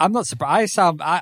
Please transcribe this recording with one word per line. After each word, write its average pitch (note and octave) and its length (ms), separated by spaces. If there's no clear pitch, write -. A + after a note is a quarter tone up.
I'm F3 100
not A3 160
surprised. D3+ 360
I G#3+ 40
sound, F3 360
I, D#3+ 200